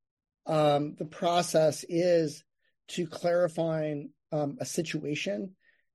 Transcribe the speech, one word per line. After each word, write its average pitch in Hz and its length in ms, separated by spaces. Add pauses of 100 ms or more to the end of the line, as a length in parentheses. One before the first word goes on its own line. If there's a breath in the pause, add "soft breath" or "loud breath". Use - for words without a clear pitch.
(460)
um, 147 540
the 165 60
process 170 840
is 165 540 (460)
to 175 180
clarifying, 165 1040 (200)
um, 147 280
a 135 60
situation. 165 880 (400)